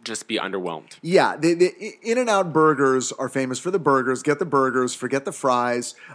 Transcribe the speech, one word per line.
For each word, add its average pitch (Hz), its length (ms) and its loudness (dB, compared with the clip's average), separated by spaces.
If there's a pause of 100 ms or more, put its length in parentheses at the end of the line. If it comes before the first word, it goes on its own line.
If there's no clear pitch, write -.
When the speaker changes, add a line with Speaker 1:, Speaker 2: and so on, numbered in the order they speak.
Speaker 1:
just 113 240 -10
be 107 100 -2
underwhelmed. 90 640 -6
Speaker 2:
Yeah, 156 340 4
the, 160 160 2
the 175 260 2
I-, 208 240 -12
In-N-Out 226 480 0
burgers 139 640 2
are 131 160 -6
famous 127 300 -4
for 180 120 -8
the 190 100 0
burgers. 131 420 2
Get 147 160 0
the 180 80 -2
burgers, 131 480 0
forget 135 320 -4
the 185 60 -8
fries, 123 640 0 (200)